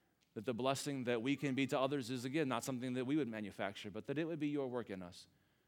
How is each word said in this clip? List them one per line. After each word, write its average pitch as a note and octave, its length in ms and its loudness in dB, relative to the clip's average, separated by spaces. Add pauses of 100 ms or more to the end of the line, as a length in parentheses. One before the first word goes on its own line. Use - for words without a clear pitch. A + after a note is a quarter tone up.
(360)
that A2 100 -4
the B2+ 80 2
blessing C3 500 2
that A#2+ 160 4
we C3+ 140 4
can C3+ 220 0
be C3+ 100 4
to C#3 140 2
others C3+ 280 2
is, B2 160 -4
again, C#3 220 2
not A#2+ 160 0
something B2+ 320 -2
that B2+ 100 0
we C3+ 120 2
would D3 100 4
manufacture, G#2 640 -4
but G#2 160 -8
that C#3 100 -2
it D#3+ 80 0
would E3 140 -4
be D3 80 0
your D3 220 0
work A#2+ 200 -4
in F#2+ 140 -6
us. F2 240 -14 (400)